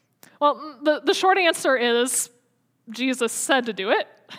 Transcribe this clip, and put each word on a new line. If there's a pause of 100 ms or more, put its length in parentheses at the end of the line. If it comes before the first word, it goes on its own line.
(400)
Well,
the,
the
short
answer
is (600)
Jesus
said
to
do
it.
<laughs> (200)